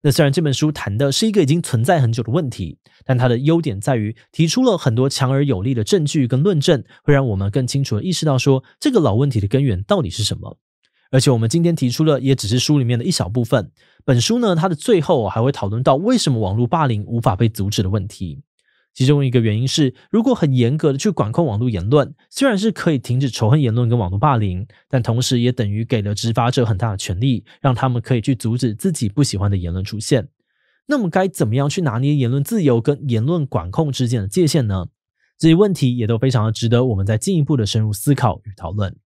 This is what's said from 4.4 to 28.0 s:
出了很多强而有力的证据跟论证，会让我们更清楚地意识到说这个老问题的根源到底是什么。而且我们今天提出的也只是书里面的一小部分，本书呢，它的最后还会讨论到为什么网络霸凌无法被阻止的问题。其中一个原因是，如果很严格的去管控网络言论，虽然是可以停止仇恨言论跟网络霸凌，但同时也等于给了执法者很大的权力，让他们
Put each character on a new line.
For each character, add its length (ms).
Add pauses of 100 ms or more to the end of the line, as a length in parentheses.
出 160
了 160
很 160
多 140
强 240
而 140
有 160
力 120
的 80
证 240
据 220
跟 160
论 160
证， 240 (220)
会 80
让 120
我 120
们 120
更 160
清 160
楚 140
地 80
意 80
识 140
到 120
说 240 (200)
这 100
个 80
老 140
问 160
题 100
的 80
根 160
源 200
到 180
底 80
是 160
什 120
么。 200 (520)
而 120
且 100
我 60
们 100
今 160
天 120
提 160
出 120
的 160
也 160
只 120
是 120
书 200
里 40
面 160
的 60
一 60
小 180
部 140
分， 280 (320)
本 160
书 200
呢， 160
它 120
的 60
最 260
后 300
还 100
会 120
讨 160
论 160
到 120
为 220
什 140
么 80
网 160
络 100
霸 220
凌 180
无 160
法 140
被 120
阻 220
止 140
的 60
问 180
题。 340 (540)
其 120
中 180
一 40
个 100
原 200
因 80
是， 260 (160)
如 140
果 120
很 180
严 240
格 140
的 60
去 140
管 200
控 140
网 140
络 100
言 180
论， 260 (180)
虽 160
然 100
是 140
可 200
以 80
停 200
止 100
仇 200
恨 120
言 120
论 160
跟 80
网 120
络 80
霸 200
凌， 300 (200)
但 160
同 180
时 180
也 120
等 180
于 160
给 160
了 140
执 180
法 160
者 160
很 120
大 140
的 60
权 220
力， 240 (180)
让 140
他 140
们 120